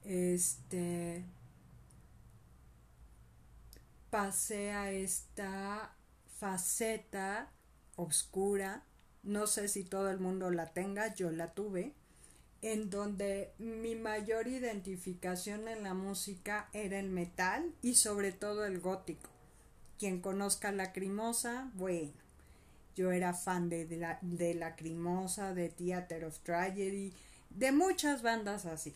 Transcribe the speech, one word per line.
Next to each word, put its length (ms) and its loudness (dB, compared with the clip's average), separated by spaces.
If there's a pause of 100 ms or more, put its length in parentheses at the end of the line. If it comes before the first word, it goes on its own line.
este, 1200 0 (2750)
pasé 600 0
a 220 0
esta 1000 -4 (460)
faceta 1120 -2 (460)
oscura, 880 0 (400)
no 240 0
sé 180 2
si 160 0
todo 260 0
el 120 -2
mundo 320 0
la 140 0
tenga, 480 -2
yo 180 0
la 200 -4
tuve, 420 -4 (680)
en 280 -2
donde 680 -2
mi 360 -4
mayor 540 0
identificación 1200 -4
en 140 -6
la 120 -2
música 800 -2
era 260 -2
el 100 -2
metal 640 0 (100)
y 120 2
sobre 380 6
todo 320 -2
el 160 0
gótico. 500 -4 (680)
Quien 220 0
conozca 520 0
Lacrimosa, 1000 -2
bueno, 380 0 (840)
yo 160 4
era 200 4
fan 360 2
de, 180 0
de 100 -6
la, 260 -2
de 320 2
Lacrimosa, 1000 -2
de 140 2
Theater 560 -2
of 160 -8
Tragedy, 720 0 (380)
de 220 4
muchas 500 6
bandas 440 2
así. 300 -6